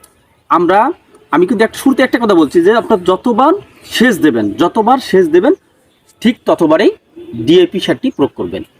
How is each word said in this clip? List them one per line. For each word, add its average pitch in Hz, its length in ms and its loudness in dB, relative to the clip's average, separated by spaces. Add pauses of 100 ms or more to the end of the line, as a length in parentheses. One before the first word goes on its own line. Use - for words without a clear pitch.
(480)
আমরা, 180 420 0 (400)
আমি 180 160 2
কিন্তু 214 180 0
এক, 220 100 -4
শুরুতে - 280 0
একটা 262 160 -2
কথা 220 160 0
বলছি 165 280 2
যে 190 100 2
আপনার 214 320 -2
যতবার 226 480 0 (320)
সেচ 240 320 0
দেবেন, 113 360 0
যতবার 214 460 0
সেচ 185 280 0
দেবেন, 180 280 2 (680)
ঠিক 226 140 0 (100)
ততবারই 170 460 2 (440)
ডিএপি 120 460 2
সারটি - 300 -4
প্রয়োগ 135 240 -4
করবেন। 87 280 -10 (180)